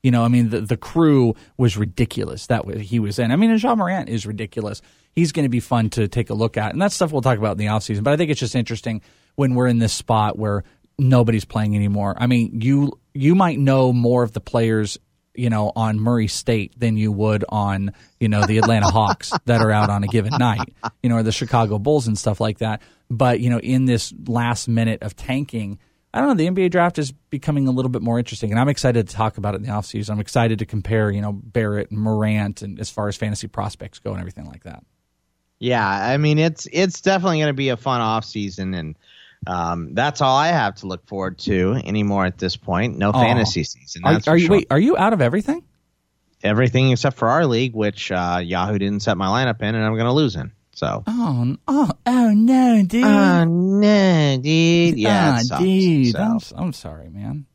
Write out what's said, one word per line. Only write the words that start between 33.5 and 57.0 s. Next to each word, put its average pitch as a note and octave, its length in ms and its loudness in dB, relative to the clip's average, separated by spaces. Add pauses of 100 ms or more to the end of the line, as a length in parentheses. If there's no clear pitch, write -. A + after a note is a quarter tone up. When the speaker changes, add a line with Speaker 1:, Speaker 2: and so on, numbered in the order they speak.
Speaker 1:
go G#2 120 -10
and F#2+ 80 -8
everything F2+ 260 -14
like - 180 -20
that. - 200 -18 (760)
Speaker 2:
Yeah, A#2 300 0
I G2+ 300 -2
mean, D3+ 220 2
it's, D#3+ 300 -2
it's F3+ 320 -2
definitely F#3 380 0
gonna D3+ 140 0
be C3+ 160 -2
a A#2+ 80 -2
fun B2 240 -2
offseason, G2+ 760 -4
and, D#2 200 -10 (500)
um, E2+ 460 -4
that's C3+ 260 -4
all C3+ 160 2
I D3 120 2
have B2+ 300 0
to G2 100 -14
look F#2 200 -10
forward F#2+ 320 -8
to F#2+ 460 0
anymore G2+ 400 0
at F2+ 120 -4
this - 200 -4
point. F#2+ 400 -4
No G2+ 140 0
Speaker 1:
Aw. B2 100 2
Speaker 2:
fantasy A#2 420 2
season, - 400 -14
Speaker 1:
Are, D3 100 4
Speaker 2:
that's A2 140 0
Speaker 1:
are D3+ 60 4
Speaker 2:
for E3+ 40 6
Speaker 1:
you, F3 100 4
Speaker 2:
sure. G3+ 100 4
Speaker 1:
wait, - 120 0
are C#3+ 100 4
you C4+ 180 2
out G#3+ 160 2
of F3 80 0
everything? G#3 420 0 (800)
Speaker 2:
Everything B2+ 480 2
except B2 260 0
for A2+ 120 0
our D#3 160 2
league, A#2+ 300 0
which, G#2 360 -4
uh, F2+ 320 -2
Yahoo F#2 360 -2
didn't G2+ 240 -2
set G#2 120 0
my F#2 120 -2
lineup A#2 340 0
in, G#2+ 140 -2
and A2 100 -2
I'm A2 100 0
gonna A#2 180 0
lose C3+ 220 0
in. B1+ 160 -10 (220)
So. - 320 -6
Speaker 1:
Oh, G#3+ 360 -2
n-, B2 160 -2 (100)
oh, C#4 240 2 (160)
oh A#3+ 260 4
no, A#3 500 4
dude. A3 220 0
Speaker 2:
Oh F#3+ 380 6
no, F#3 960 4
dude. E3 560 4
Yeah, A2 380 4
Speaker 1:
Ah, A#2+ 40 2
Speaker 2:
it A#2 40 0
sucks. B2+ 200 -2
Speaker 1:
dude. F3+ 500 4
Speaker 2:
So. C#3+ 60 -2
Speaker 1:
I'm A3 180 0
s-, - 180 -10
I'm E3+ 180 -6
sorry, D#2 360 -14